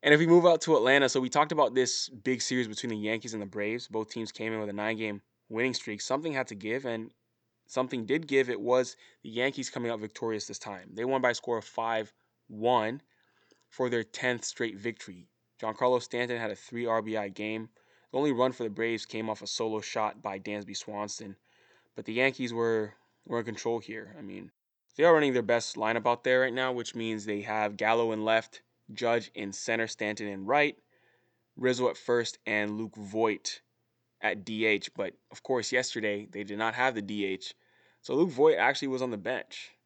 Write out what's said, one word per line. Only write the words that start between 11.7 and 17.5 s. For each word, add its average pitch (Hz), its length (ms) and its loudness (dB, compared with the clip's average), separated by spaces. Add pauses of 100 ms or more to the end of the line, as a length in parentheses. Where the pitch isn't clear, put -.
one 113 560 0 (680)
for 127 220 -2
their 117 140 0
tenth 123 400 -4
straight 110 320 -6
victory. 101 520 -10 (320)
Giancarlo 123 400 2
Stanton 120 380 -2
had 110 140 -4
a 95 40 -8
three 120 300 -6
R 113 160 2
B 110 140 -4
I 104 120 -2
game. 110 400 -6 (440)